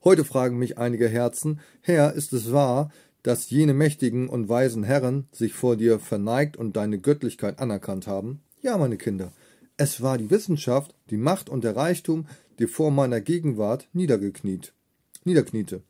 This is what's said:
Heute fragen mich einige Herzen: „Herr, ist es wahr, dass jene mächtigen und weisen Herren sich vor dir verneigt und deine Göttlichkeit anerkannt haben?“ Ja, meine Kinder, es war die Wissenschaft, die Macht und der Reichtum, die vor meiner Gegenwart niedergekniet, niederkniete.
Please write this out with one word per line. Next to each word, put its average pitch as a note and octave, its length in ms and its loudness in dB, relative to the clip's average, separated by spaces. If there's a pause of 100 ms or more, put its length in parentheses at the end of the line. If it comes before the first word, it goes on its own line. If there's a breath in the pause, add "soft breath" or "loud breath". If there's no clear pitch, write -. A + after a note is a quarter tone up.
Heute F3+ 220 8
fragen B2+ 340 -2
mich B2 180 -4
einige A#2+ 320 0
Herzen: A#2+ 520 -2 (200 loud breath)
„Herr, D#3 320 4
ist D3 200 -6
es A2+ 200 -2
wahr, C#3 380 2 (320 loud breath)
dass A#2+ 260 0
jene D3 240 4
mächtigen C3 560 0
und A2+ 220 -4
weisen A#2 320 2
Herren C3 500 0
sich A2+ 220 -4
vor B2 220 0
dir A2+ 220 4
verneigt A#2 580 -2
und A2 200 -6
deine G#2 220 -2
Göttlichkeit B2 600 -2
anerkannt G2+ 480 -6
haben?“ G#2 360 -6 (180)
Ja, B3 160 -2
meine B2+ 220 0
Kinder, F#2+ 340 -6 (440 soft breath)
es C#3+ 260 -2
war C3 160 0
die G#2+ 120 -6
Wissenschaft, D3 640 0 (160)
die G#2+ 60 -4
Macht D#3 320 0
und B2 160 -6
der A2 120 -2
Reichtum, D#3+ 500 -2 (320 loud breath)
die A#2 80 2
vor D3+ 240 0
meiner B2+ 300 2
Gegenwart B2+ 720 -2
niedergekniet, G2+ 800 -2 (520)
niederkniete. A2+ 640 0